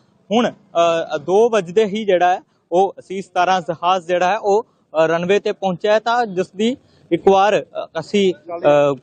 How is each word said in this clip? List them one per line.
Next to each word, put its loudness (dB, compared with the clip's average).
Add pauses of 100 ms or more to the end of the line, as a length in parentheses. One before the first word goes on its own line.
(320)
ਹੁਣ, 0
ਅ, -2
ਦੋ 2
ਵਜਦੇ 0
ਹੀ -6
ਜਿਹੜਾ 2
ਹੈ -4 (300)
ਉਹ 0
ਸੀ -10
ਸਤਾਰਾਂ 0
ਜਹਾਜ਼ -2
ਜਿਹੜਾ 0
ਹੈ 0
ਉਹ, 0
ਅ, -4
ਰਨਵੇ 0
ਤੇ -4
ਪਹੁੰਚਿਆ -2
ਹੈ। 2
ਤਾਂ -2
ਜਿਸ -6
ਦੀ -2 (340)
ਇੱਕ -2
ਵਾਰ, 4
ਅ, -12 (100)
ਅਸੀਂ, 0 (200)
ਅ, 2